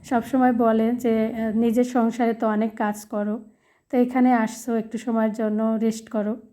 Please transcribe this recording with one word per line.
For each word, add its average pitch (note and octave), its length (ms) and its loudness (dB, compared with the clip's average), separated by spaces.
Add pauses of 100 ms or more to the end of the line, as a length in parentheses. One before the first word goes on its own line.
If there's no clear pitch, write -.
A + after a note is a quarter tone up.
সবসময় B3+ 480 2
বলে A3+ 400 2
যে, A3+ 340 0
আহ, A3+ 300 -4
"নিজের A#3 280 2
সংসারে A#3 500 0
তো A3+ 120 -2
অনেক G#3+ 280 0
কাজ G#3 300 -4
করো, G#3 400 -6 (460)
তো C4+ 60 -2
এখানে B3 360 4
আসছো A3+ 420 -2
একটু A3 240 -4
সময়ের A3 340 0
জন্য A3 480 -2
রেস্ট A3 280 -2
করো।" G#3+ 280 -4 (160)